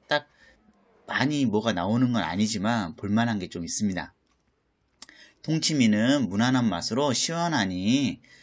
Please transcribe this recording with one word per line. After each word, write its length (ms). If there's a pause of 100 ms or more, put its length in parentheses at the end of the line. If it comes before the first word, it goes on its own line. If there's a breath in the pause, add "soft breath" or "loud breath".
딱 200 (760 soft breath)
많이 400
뭐가 280
나오는 380
건 120
아니지만, 720
볼만한 420
게 120
좀 140
있습니다. 520 (1300 loud breath)
동치미는 840
무난한 400
맛으로 460
시원하니 1080 (220 soft breath)